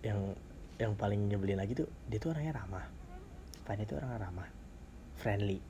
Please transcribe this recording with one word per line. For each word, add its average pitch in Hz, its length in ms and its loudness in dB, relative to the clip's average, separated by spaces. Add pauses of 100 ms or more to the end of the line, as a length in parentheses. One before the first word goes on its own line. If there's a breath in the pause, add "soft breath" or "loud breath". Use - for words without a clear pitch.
yang, 101 320 2 (400)
yang 110 160 4
paling 104 320 4
nyebelin 98 320 4
lagi 98 160 2
tuh, - 160 2 (160)
dia 107 160 0
tuh 165 160 2
orangnya 147 240 0
ramah. 95 240 -4 (800)
Fanya 104 240 0
tuh 143 80 0
orangnya 117 320 -2
ramah, 90 200 -6 (680)
friendly. 101 400 4 (120)